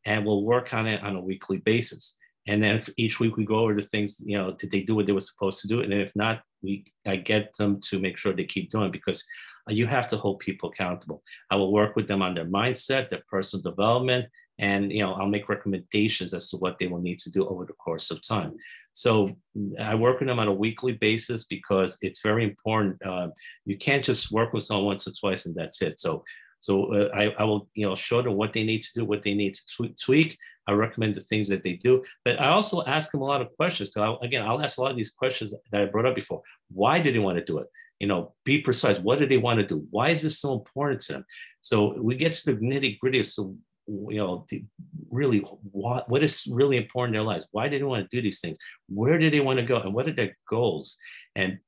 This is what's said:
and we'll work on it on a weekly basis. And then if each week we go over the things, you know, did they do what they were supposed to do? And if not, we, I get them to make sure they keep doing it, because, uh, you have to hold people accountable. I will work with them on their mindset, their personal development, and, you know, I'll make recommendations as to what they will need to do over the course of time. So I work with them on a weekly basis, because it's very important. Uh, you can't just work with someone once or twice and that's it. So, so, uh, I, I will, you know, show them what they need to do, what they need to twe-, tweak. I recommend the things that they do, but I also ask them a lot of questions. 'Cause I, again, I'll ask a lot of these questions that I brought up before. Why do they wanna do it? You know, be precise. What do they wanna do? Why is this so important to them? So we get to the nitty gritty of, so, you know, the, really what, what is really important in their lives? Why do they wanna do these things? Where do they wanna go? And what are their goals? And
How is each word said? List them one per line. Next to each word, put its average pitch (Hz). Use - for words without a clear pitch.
and 104
we'll 104
work 120
on 113
it 107
on 101
a 92
weekly 95
basis. -
And 107
then 107
if 110
each 113
week 113
we 110
go 110
over 110
the 104
things, 104
you 101
know, 92
did -
they 98
do 110
what 104
they 101
were 95
supposed -
to -
do? 117
And 101
if 101
not, 113
we, 98
I 95
get 104
them 101
to 98
make 92
sure 98
they 90
keep -
doing 110
it, 87
because, -
uh, 110
you 117
have 120
to 214
hold 98
people 90
accountable. 90
I 98
will 98
work 104
with 107
them 98
on 90
their 82
mindset, 123
their -
personal 95
development, 120
and, 101
you 107
know, 95
I'll 95
make 101
recommendations 98
as 90
to 92
what 90
they 90
will 90
need 87
to 87
do 95
over 90
the -
course -
of 78
time. 90
So 107
I 110
work 123
with 135
them 123
on 110
a 101
weekly 113
basis, 113
because 95
it's -
very 110
important. 104
Uh, 90
you 98
can't 139
just -
work 113
with 104
someone 101
once 98
or -
twice 95
and 82
that's 80
it. 78
So, 82
so, 98
uh, 101
I, 104
I 107
will, 107
you 107
know, 95
show 120
them 117
what 107
they 113
need 110
to -
do, 117
what 101
they 101
need 101
to -
twe-, 117
tweak. 156
I 101
recommend 107
the 80
things 107
that 95
they 90
do, 123
but 123
I 131
also 190
ask 156
them 143
a 135
lot 139
of -
questions. 160
'Cause 107
I, 123
again, 123
I'll 117
ask 143
a -
lot 135
of 127
these 110
questions 127
that 101
I 101
brought 107
up 127
before. -
Why 113
do 151
they 117
wanna 90
do 80
it? -
You 101
know, 87
be 147
precise. 117
What 113
do 143
they 131
wanna 113
do? 78
Why 117
is 160
this 156
so 139
important 135
to -
them? 67
So -
we 120
get 160
to -
the 123
nitty 131
gritty 127
of, 101
so, 95
you 104
know, 92
the, -
really 120
what, 117
what 139
is -
really 131
important 120
in 110
their 107
lives? 90
Why 113
do 143
they 139
wanna 120
do 123
these 127
things? 82
Where 110
do 156
they 147
wanna 131
go? 120
And 98
what 131
are 160
their 110
goals? 110
And 95